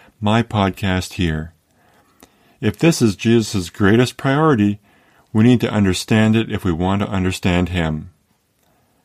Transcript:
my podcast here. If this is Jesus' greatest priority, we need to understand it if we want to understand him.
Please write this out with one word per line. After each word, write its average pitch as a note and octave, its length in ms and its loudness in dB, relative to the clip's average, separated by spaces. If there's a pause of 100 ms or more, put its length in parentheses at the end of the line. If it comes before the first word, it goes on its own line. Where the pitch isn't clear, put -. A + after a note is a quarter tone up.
(200)
my A2 240 0
podcast G2 680 -2
here. D#2+ 400 -4 (1040)
If G#2+ 180 -2
this E3 240 0
is G#2+ 140 2
Jesus' G#2+ 540 0
greatest A2+ 480 2
priority, C3+ 600 0 (520)
we A2 120 2
need A#2+ 180 4
to A2+ 100 -2
understand G#2+ 640 0
it A2+ 160 -2
if G#2 140 -6
we F#2 80 0
want F#2 280 -2
to G#2 60 -4
understand F2+ 640 -2
him. E2 400 -4 (960)